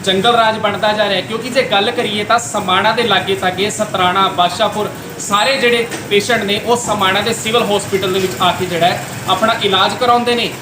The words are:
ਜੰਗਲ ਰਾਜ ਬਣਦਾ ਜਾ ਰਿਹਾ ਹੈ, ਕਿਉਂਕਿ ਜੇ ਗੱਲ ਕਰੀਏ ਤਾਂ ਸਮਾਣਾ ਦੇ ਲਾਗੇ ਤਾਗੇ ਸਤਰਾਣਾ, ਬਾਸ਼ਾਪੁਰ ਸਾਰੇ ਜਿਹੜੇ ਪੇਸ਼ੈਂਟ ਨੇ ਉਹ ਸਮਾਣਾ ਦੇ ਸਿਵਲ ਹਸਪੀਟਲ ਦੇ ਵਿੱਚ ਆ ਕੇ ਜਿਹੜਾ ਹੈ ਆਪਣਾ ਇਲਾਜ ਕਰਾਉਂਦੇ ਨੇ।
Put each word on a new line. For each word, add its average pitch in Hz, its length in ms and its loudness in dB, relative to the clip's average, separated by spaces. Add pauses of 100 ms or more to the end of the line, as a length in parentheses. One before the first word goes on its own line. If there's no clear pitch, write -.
ਜੰਗਲ 196 320 2
ਰਾਜ 220 240 4
ਬਣਦਾ 202 340 0
ਜਾ 214 160 0
ਰਿਹਾ 190 80 0
ਹੈ, 180 40 -2
ਕਿਉਂਕਿ 226 280 -6
ਜੇ 254 220 2
ਗੱਲ 208 200 2
ਕਰੀਏ 208 320 -2
ਤਾਂ 220 160 2
ਸਮਾਣਾ 196 520 0
ਦੇ 233 120 0
ਲਾਗੇ 196 380 2
ਤਾਗੇ 190 280 0
ਸਤਰਾਣਾ, 190 580 0 (100)
ਬਾਸ਼ਾਪੁਰ 208 520 0 (300)
ਸਾਰੇ 220 380 0
ਜਿਹੜੇ 233 300 2 (220)
ਪੇਸ਼ੈਂਟ 208 340 2
ਨੇ 196 220 -2
ਉਹ 240 120 2
ਸਮਾਣਾ 202 440 0
ਦੇ 220 120 -2
ਸਿਵਲ 220 300 0 (120)
ਹਸਪੀਟਲ 190 380 -2
ਦੇ 190 60 0
ਵਿੱਚ 185 220 -2
ਆ 180 180 2
ਕੇ 190 60 -2
ਜਿਹੜਾ 170 220 0
ਹੈ - 160 -2 (260)
ਆਪਣਾ 208 340 0
ਇਲਾਜ 196 360 2
ਕਰਾਉਂਦੇ 240 360 2
ਨੇ। 220 140 -2 (120)